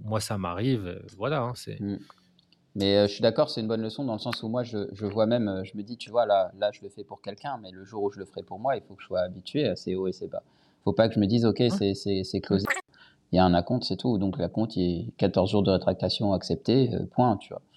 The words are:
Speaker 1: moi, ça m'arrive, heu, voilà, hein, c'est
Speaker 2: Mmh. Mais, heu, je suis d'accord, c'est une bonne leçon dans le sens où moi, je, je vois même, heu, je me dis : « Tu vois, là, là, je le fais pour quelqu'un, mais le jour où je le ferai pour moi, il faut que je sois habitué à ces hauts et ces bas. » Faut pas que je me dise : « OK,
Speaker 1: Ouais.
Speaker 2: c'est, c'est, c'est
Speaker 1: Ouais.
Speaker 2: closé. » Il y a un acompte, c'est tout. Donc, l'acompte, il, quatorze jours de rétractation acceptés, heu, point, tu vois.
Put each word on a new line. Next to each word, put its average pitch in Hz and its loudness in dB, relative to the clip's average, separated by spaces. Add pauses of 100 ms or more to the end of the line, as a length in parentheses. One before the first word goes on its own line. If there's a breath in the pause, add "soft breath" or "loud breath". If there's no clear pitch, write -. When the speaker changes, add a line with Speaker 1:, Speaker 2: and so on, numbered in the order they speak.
Speaker 1:
moi, 110 -2
ça 107 -4
m'arrive, 98 -2
heu, 92 -12 (120)
voilà, 135 -2
hein, 120 -4
c'est 104 -12
Speaker 2:
Mmh. 101 -4 (800 loud breath)
Mais, 101 4
heu, 104 6
je 101 -8
suis - -10
d'accord, 131 4
c'est 120 -6
une 110 -4
bonne 113 -2
leçon 113 -6
dans 120 -2
le 104 -4
sens - -6
où 113 -6
moi, 123 -2
je, 110 -6
je 104 -6
vois 107 2
même, 113 2
heu, 95 -4
je 95 -14
me 104 -8
dis : « 113 -14
Tu - -16
vois, 117 2
là, 95 4
là, 104 0
je - -16
le 101 -14
fais 104 -14
pour 101 -18
quelqu'un, 127 -10
mais 95 -18
le 92 -18
jour 104 -6
où 101 0
je 98 -12
le 95 -12
ferai - -12
pour - -14
moi, 131 0
il 104 -6
faut - -20
que - -20
je - -18
sois 90 -2
habitué 90 -2
à 90 0
ces 92 -4
hauts 95 -2
et 92 0
ces 82 -10
bas. » - -10 (400 soft breath)
Faut 101 2
pas 113 6
que - -6
je 113 4
me 101 6
dise : « 117 4
OK, 104 2
Speaker 1:
Ouais. - -
Speaker 2:
c'est, 98 0
c'est, 95 -2
c'est - -4
Speaker 1:
Ouais. 95 -2
Speaker 2:
closé. » 98 2 (640 soft breath)
Il 87 4
y - 8
a 92 8
un 90 6
acompte, 117 0
c'est 92 -2
tout. 120 0
Donc, 92 0
l'acompte, 107 -2
il, 87 0
quatorze 95 2
jours 104 4
de 98 4
rétractation 92 0
acceptés, 113 2
heu, 92 -4
point, 120 2
tu - -18
vois. - -14 (140 loud breath)